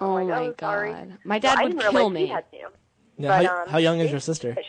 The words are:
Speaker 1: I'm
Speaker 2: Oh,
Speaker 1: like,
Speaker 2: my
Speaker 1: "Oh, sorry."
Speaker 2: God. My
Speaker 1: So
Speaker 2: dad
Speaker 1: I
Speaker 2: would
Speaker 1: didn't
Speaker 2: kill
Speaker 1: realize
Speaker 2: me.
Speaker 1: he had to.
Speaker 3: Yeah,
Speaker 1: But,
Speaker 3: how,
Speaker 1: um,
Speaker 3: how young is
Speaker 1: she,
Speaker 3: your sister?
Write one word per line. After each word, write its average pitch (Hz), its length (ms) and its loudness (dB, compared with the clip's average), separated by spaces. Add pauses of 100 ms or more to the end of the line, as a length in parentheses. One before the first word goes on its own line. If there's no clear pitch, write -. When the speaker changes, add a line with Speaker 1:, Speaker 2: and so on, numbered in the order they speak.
Speaker 1:
I'm 190 80 -2
Speaker 2:
Oh, 190 60 0
Speaker 1:
like, 185 120 0
Speaker 2:
my 233 200 -2
Speaker 1:
"Oh, 240 120 -6
sorry." 208 320 -4
Speaker 2:
God. 190 320 -14
My 202 140 -2
Speaker 1:
So 220 100 0
Speaker 2:
dad 269 100 4
Speaker 1:
I 226 60 2
Speaker 2:
would 277 60 0
Speaker 1:
didn't 339 140 -2
Speaker 2:
kill 208 100 4
Speaker 1:
realize 233 200 4
Speaker 2:
me. 160 120 0
Speaker 1:
he - 20 -6
had - 240 -6
to. - 60 -20 (600)
Speaker 3:
Yeah, 143 120 -4
Speaker 1:
But, 185 160 6
Speaker 3:
how, 180 180 0
Speaker 1:
um, 160 60 -8
Speaker 3:
how 151 80 0
young 165 240 4
is 160 60 2
Speaker 1:
she, 147 40 0
Speaker 3:
your 143 80 -2
sister? 135 380 -4 (120)